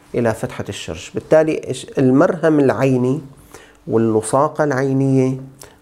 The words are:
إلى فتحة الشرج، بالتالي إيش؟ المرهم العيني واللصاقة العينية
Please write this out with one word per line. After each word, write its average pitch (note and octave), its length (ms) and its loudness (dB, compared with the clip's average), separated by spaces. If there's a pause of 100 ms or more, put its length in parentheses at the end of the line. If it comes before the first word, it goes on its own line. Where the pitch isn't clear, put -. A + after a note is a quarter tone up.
(160)
إلى A#2 180 0
فتحة - 360 -10
الشرج، E2+ 440 -12
بالتالي D#3+ 540 2
إيش؟ - 200 -8 (100)
المرهم D3 640 2
العيني B2+ 640 0 (680)
واللصاقة A2+ 760 0
العينية C3+ 800 0 (400)